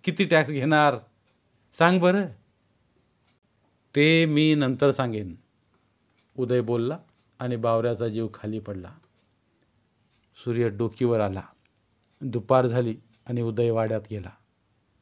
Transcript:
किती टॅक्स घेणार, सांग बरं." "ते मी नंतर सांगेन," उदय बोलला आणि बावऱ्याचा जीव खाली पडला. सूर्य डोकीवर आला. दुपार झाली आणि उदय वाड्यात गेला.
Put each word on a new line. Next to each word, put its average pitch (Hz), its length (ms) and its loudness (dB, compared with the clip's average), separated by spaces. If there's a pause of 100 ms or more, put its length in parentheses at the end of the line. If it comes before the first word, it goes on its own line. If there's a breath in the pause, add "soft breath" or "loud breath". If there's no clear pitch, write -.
किती 190 220 -2
टॅक्स 156 260 2
घेणार, 147 440 2 (800)
सांग 175 260 4
बरं." 185 260 2 (1700)
"ते 160 300 4
मी 156 300 2
नंतर 135 360 2
सांगेन," 107 440 -6 (1000)
उदय 123 240 0
बोलला 120 360 -2 (420)
आणि 123 160 -4
बावऱ्याचा 117 520 0
जीव 110 260 -4
खाली 107 260 -8
पडला. 98 320 -12 (1500)
सूर्य 117 260 -2
डोकीवर 113 500 -2
आला. 95 220 -2 (800)
दुपार 123 460 2
झाली 117 300 -2 (320)
आणि 120 120 -4
उदय 117 280 -2
वाड्यात 110 320 -2 (100)
गेला. 92 180 -10 (720)